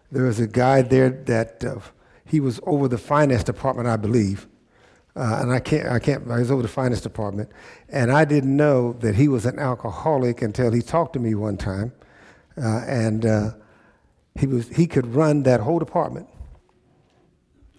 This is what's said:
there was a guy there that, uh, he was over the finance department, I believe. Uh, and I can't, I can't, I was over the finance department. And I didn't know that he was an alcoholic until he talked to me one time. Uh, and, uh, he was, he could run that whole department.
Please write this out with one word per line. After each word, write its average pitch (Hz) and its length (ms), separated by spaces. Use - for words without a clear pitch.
there 127 120
was 117 160
a 113 60
guy 127 360
there 131 280
that, 117 540
uh, - 120
he 156 160
was 127 240
over 143 240
the 120 100
finance 143 460
department, 127 440
I 113 80
believe. 101 500
Uh, 110 260
and 123 100
I 127 60
can't, - 300
I 123 100
can't, 127 320
I 117 80
was 120 120
over 135 120
the 107 60
finance 123 320
department. 104 500
And 127 240
I 151 120
didn't 139 320
know 131 440
that 110 160
he 139 100
was 127 180
an 127 140
alcoholic 127 840
until 117 300
he 117 120
talked - 320
to 139 40
me 113 160
one 101 220
time. 101 360
Uh, 117 300
and, 113 400
uh, 107 240
he 143 80
was, 123 220
he 175 180
could 120 280
run 147 280
that 123 180
whole 160 200
department. - 480